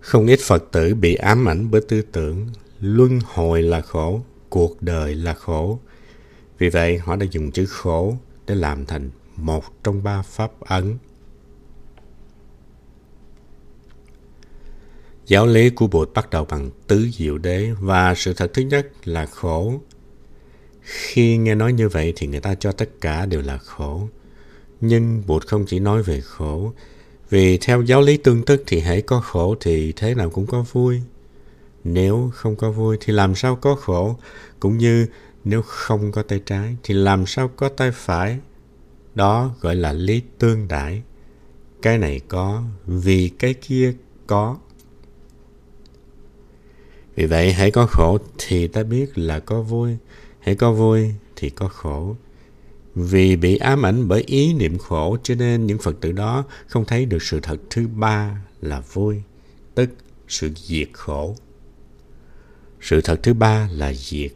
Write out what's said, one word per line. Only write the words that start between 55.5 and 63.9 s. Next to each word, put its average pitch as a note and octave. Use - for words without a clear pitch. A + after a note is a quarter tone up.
những G#2
Phật E2
tử E2
đó A2
không A2+
thấy A#2+
được F#2
sự D#2+
thật D#2
thứ A2+
ba G#2+
là D2
vui, G#2
tức B2
sự D#2
diệt D#2
khổ. D2+
Sự D#2
thật D#2+
thứ A#2+
ba G#2+
là C#2+